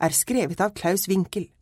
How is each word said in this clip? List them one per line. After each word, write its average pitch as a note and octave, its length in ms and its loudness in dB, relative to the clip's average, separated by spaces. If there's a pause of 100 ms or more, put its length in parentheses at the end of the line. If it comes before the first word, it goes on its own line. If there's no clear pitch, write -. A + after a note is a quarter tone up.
Er E3 120 2
skrevet F#3+ 480 0
av G#3 120 0
Klaus F#3+ 360 0
Winkel. F#3+ 400 0 (120)